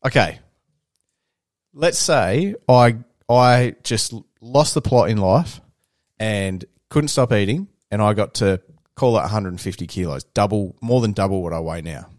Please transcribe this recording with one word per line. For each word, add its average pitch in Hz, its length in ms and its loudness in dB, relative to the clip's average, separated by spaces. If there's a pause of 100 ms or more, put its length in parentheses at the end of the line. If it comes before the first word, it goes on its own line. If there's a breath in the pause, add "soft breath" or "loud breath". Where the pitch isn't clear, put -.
okay, 117 340 0 (1300)
let's 160 260 -2
say 143 560 0 (140)
I, 120 280 6 (320)
I 123 560 4
just - 300 -4 (260)
lost 135 340 0
the 151 80 0
plot 117 280 2
in 107 80 0
life 101 420 0 (580)
and 98 460 -4 (260)
couldn't 147 180 0
stop 123 240 0
eating, 110 360 0 (220)
and 107 120 -4
I 104 120 2
got 101 200 -2
to 98 260 0 (340)
call 120 240 0
it - 60 0
a - 40 -6
hundred 101 220 -4
and 87 100 -12
fifty 87 260 -10
kilos, 78 380 -8
double, 101 560 -2
more 120 200 0
than 107 120 0
double 98 300 -2
what 85 100 -6
I 82 80 -6
weigh 82 220 -8
now. 78 240 -14 (120)